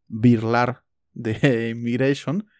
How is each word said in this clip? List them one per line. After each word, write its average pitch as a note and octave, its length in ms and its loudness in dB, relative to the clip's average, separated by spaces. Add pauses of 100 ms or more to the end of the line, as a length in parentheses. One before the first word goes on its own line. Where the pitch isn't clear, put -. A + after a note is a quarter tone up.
birlar A#2 760 2 (300)
de A#2 560 -2
<laughs> A#2 60 -8
Immigration. C3+ 720 -2 (140)